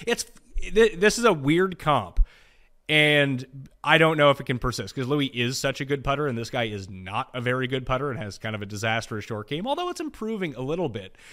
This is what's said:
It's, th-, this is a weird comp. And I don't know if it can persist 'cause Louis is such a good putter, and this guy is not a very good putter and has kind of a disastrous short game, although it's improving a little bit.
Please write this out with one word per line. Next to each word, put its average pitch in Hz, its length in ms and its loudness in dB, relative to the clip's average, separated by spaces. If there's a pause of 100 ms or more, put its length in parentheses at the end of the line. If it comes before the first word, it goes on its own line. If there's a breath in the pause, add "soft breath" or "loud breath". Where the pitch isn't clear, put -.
It's, 240 200 -2 (360)
th-, 208 380 4
this 208 180 4
is 240 80 0
a 208 80 8
weird 165 460 2
comp. 120 440 2 (680 soft breath)
And 143 760 2 (160)
I 156 140 6
don't 160 180 6
know 147 160 6
if 131 80 0
it 139 60 -10
can 127 140 -2
persist 113 360 -4
'cause 131 120 -4
Louis 143 180 2
is 123 320 -2
such 139 240 -2
a 139 40 -4
good 135 200 -4
putter, 139 200 0
and 123 120 -2
this 113 120 -6
guy 120 180 -2
is 98 220 -8
not 95 440 -6
a 127 80 -4
very 127 260 0
good 131 180 -4
putter 131 260 -2
and 113 60 -6
has 101 200 -10
kind 110 180 -6
of 101 60 -8
a 101 40 -8
disastrous 107 600 -4
short 107 240 -8
game, 170 180 -6
although 349 220 -4
it's 349 100 -10
improving 220 560 -6
a 123 60 -8
little 156 260 -4
bit. 101 300 -10 (160 loud breath)